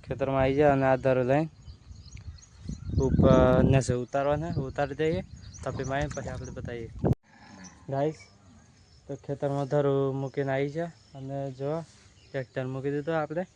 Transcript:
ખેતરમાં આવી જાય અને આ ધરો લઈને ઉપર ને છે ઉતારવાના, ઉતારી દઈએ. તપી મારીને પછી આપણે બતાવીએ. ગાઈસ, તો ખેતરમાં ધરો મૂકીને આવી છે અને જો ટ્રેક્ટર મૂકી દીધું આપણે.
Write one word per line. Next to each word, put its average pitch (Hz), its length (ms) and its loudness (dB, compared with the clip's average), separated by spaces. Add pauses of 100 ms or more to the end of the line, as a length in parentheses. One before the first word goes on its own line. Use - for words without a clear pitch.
ખેતરમાં 135 380 -2
આવી 135 140 2
જાય 147 160 6
અને 135 140 2
આ 131 100 6
ધરો 127 280 2
લઈને 147 260 2 (1500)
ઉપર 127 640 6
ને 131 180 6
છે 127 120 -2
ઉતારવાના, 143 640 -2
ઉતારી 135 400 -4
દઈએ. 165 240 0 (420)
તપી 131 200 -6
મારીને 135 320 -4
પછી 131 140 -8
આપણે 127 220 -10
બતાવીએ. 120 380 -10 (1000)
ગાઈસ, 143 300 -2 (880)
તો 143 80 -10
ખેતરમાં 139 520 -4
ધરો 143 260 2 (200)
મૂકીને 135 380 -4
આવી 135 180 -2
છે 165 160 -6 (300)
અને 135 220 -10 (140)
જો 135 200 -6 (580)
ટ્રેક્ટર 131 360 -8
મૂકી 131 260 -6
દીધું 147 240 -4
આપણે. 156 280 -4 (120)